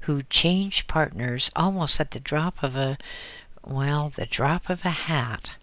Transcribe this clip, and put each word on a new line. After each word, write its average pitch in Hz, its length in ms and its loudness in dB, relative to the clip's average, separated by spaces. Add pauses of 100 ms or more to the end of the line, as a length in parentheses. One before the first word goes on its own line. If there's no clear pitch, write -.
who 143 220 0
change 185 640 2
partners 123 680 0
almost 180 440 2
at 151 120 2
the - 80 -6
drop 156 440 0
of 131 120 0
a, 135 220 0 (640)
well, 143 460 0
the 147 160 -6
drop 143 440 0
of 180 160 -2
a 180 60 2
hat. 131 720 -2